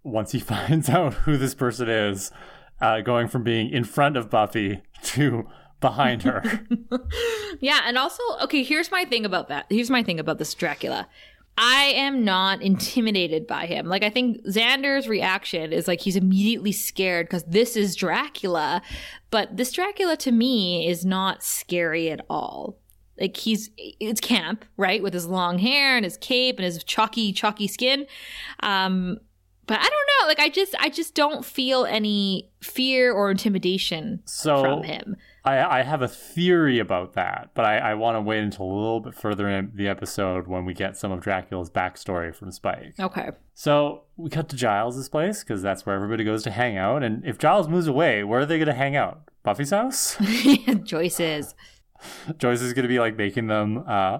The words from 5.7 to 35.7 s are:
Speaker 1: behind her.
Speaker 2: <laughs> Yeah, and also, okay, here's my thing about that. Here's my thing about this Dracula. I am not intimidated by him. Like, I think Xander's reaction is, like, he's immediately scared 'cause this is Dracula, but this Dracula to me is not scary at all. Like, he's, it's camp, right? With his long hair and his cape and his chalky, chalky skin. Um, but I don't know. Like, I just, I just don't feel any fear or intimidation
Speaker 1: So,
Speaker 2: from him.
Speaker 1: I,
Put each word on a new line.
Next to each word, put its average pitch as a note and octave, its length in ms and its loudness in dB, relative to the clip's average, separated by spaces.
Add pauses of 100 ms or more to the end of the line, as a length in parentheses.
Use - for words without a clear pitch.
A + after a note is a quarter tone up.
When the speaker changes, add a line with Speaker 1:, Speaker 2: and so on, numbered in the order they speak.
Speaker 1:
behind B2 420 2
her. B3+ 200 0 (260)
Speaker 2:
<laughs> A#3+ 300 -4 (640)
Yeah, C#4 240 2
and A#3+ 120 -2
also, E4 240 -2 (220)
okay, C#4 200 0
here's D4+ 280 -2
my F4+ 140 0
thing A3+ 200 -2
about F#3 220 -4
that. C#3+ 220 -6
Here's A#3 200 2
my B3 140 2
thing E3+ 160 -2
about D#3 200 -2
this D3+ 140 -6
Dracula. - 540 -4 (500)
I C4 280 4
am C4+ 400 2
not F#3+ 360 2
intimidated F#3+ 840 0
by D3+ 180 -4
him. D#3 200 -4
Like, F#3+ 180 0
I G#3+ 60 2
think B3 360 -2
Xander's C4+ 640 2
reaction F#3 640 -2
is, E3+ 160 0
like, F3 140 0
he's F#3+ 160 0
immediately G3 560 2
scared F3+ 560 -2
'cause E3+ 180 -4
this A3+ 300 2
is G3+ 180 0
Dracula, F3+ 840 -2 (500)
but G3+ 240 0
this B3 160 -2
Dracula F#4 460 0
to C4 160 -2
me G3+ 560 2
is F3 160 -2
not F#3+ 380 0
scary E3 680 -2
at - 180 -8
all. - 480 -6 (400)
Like, G3 200 -4
he's, A3 400 -2
it's - 420 -8
camp, G3+ 460 -2 (100)
right? F#3+ 260 2
With F#3+ 120 -2
his F3 140 -4
long F3+ 320 0
hair C4 360 4
and A3+ 80 2
his F3+ 140 -6
cape B3+ 400 0
and F#3+ 80 -2
his E3+ 180 -4
chalky, A3 480 0
chalky G#3 380 -2
skin. C#4 360 0 (540)
Um, F#3 600 0 (480)
but A3 120 0
I - 40 2
don't A#4+ 80 4 (300)
know. F4 60 4
Like, D4+ 120 4
I D4+ 100 4
just, F#4+ 280 0
I D#4 120 0
just - 260 -6
don't D4 300 2
feel C4 400 2
any G#3 640 0 (100)
fear B3+ 520 2
or G3+ 180 2
intimidation F#3 920 0
Speaker 1:
So, C#3+ 360 2
Speaker 2:
from C3+ 220 2
him. - 320 -8 (280)
Speaker 1:
I, C3+ 360 4